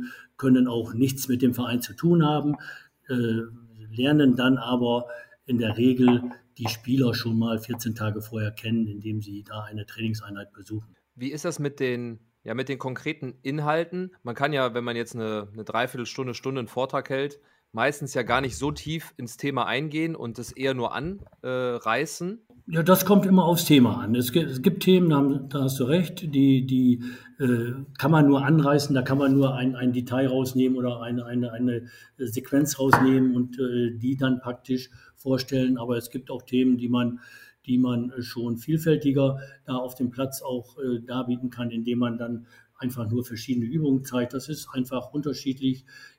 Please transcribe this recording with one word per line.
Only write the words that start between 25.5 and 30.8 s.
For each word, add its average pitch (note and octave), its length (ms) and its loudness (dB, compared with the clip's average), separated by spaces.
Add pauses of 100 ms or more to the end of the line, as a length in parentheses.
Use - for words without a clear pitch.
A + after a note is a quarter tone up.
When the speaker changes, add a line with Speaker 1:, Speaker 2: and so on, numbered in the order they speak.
Speaker 1:
hast C3+ 180 -2
du B2+ 40 2
recht, D#3 500 0
die, C3+ 320 6
die, B2+ 360 4 (360)
äh, B2 340 0 (260)
kann F3 120 2
man D3+ 160 8
nur C#3 180 4
anreißen, D3 500 4
da B2+ 80 2
kann C3+ 160 0
man C3+ 140 4
nur C3+ 220 4
ein, B2+ 220 -2
ein B2 160 0
Detail B2+ 360 -2
rausnehmen B2+ 500 0
oder A#2+ 220 -4